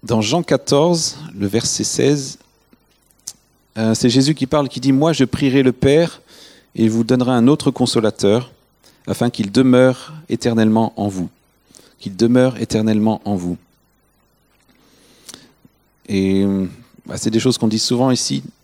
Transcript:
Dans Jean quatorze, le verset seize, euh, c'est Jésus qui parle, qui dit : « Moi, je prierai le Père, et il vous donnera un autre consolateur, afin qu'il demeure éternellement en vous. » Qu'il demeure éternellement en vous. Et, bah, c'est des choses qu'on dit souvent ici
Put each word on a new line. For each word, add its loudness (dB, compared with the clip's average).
Dans 0
Jean 0
quatorze, 0
le -4
verset -2
seize, -2
euh, 0
c'est 0
Jésus 2
qui -4
parle, 0
qui -12
dit : « 0
Moi, 2
je 2
prierai 0
le 2
Père, 0
et 0
il 2
vous 0
donnera 0
un 4
autre 2
consolateur, 0
afin -2
qu'il -6
demeure 2
éternellement 0
en -4
vous. » -6
Qu'il -12
demeure 2
éternellement 0
en -2
vous. -4
Et, 0
bah, -12
c'est -4
des 2
choses 0
qu'on -2
dit -2
souvent 0
ici -4